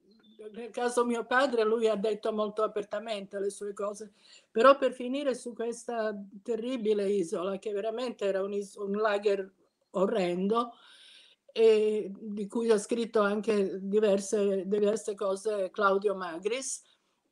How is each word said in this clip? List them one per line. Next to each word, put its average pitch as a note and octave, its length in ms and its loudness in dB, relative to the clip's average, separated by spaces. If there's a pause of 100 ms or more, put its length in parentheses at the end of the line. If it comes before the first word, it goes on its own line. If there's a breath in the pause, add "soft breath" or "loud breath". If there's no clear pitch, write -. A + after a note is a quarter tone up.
(520)
Nel A3 180 -12
caso A#3+ 340 0
mio A#3 200 -2
padre, B3 400 2
lui A3 240 2
ha G#3+ 80 2
detto G#3+ 360 -2
molto G#3+ 300 -2
apertamente G#3 760 -6
le G3 120 -2
sue G3+ 240 -10
cose, G#3 380 -8 (380 soft breath)
però C4 260 8
per B3+ 160 0
finire B3+ 420 -4
su - 180 -10
questa A3+ 600 -4 (280)
terribile A3 640 -2
isola, F#3+ 500 -2
che G#3 140 -8
veramente A3 520 -4
era G3 180 0
un G3+ 100 -4
is-, G3+ 240 -6
un G3+ 160 -6
lager G#3 580 0 (400)
orrendo, G3+ 840 0 (800 loud breath)
e G#3+ 640 4
di G#3 300 -6
cui A#3 220 0
ha G#3+ 80 6
scritto A3+ 420 0
anche G3+ 600 0
diverse, G3+ 840 2
diverse G#3 480 0
cose G3 560 -2
Claudio G3 440 2
Magris, F#3+ 680 -6 (500 soft breath)